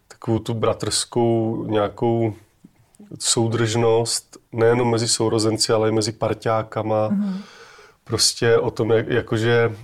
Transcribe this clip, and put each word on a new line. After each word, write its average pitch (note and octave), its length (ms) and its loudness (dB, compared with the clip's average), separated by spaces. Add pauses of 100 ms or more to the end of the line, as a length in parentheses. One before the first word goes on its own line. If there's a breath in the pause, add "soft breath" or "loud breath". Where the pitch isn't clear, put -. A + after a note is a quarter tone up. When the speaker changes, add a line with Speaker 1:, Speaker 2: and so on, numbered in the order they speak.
Speaker 1:
takovou - 320 -2
tu A2+ 140 -6
bratrskou A2+ 1120 -2
nějakou A2 640 0 (840 loud breath)
soudržnost, A2+ 1160 0 (140)
nejenom A#2+ 400 2
mezi A#2 160 0
sourozenci, A2 640 0
ale A2 160 2
i - 20 0
mezi A2 200 0
parťákama. A2 960 -2
Speaker 2:
Mhm. G3 320 -2 (640 loud breath)
Speaker 1:
Prostě A#2 540 2
o A#2 140 0
tom, A2 200 -2
jak, A2+ 160 2
jakože A#2 760 0